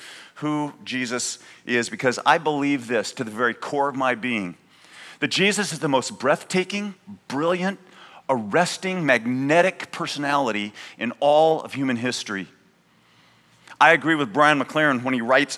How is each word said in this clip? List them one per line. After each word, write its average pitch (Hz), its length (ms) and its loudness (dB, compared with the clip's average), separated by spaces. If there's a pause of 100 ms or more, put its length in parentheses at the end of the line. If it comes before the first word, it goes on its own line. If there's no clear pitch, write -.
(360)
who 147 380 -4 (100)
Jesus 120 560 -6 (260)
is, 120 220 0
because 113 380 -2
I 156 140 4
believe 143 480 -2
this 113 260 -2
to 131 100 -6
the 110 80 -8
very 113 220 0
core 139 340 -2
of 139 80 -6
my 131 200 0
being, 104 420 -6 (640)
that 147 80 -2
Jesus 190 420 0
is 156 80 -10
the 160 80 -2
most 127 320 0
breathtaking, 185 760 -2 (340)
brilliant, 180 500 -2 (520)
arresting, 160 720 0
magnetic 139 840 2
personality 139 800 -2 (280)
in 117 200 -4
all 156 440 4
of - 100 -12
human 131 220 -2
history. 113 520 -6 (1300)
I 151 100 8
agree 156 220 2
with 143 180 -2
Brian 147 300 4
McLaren 139 400 0
when 131 140 -2
he 120 60 -2
writes 131 360 2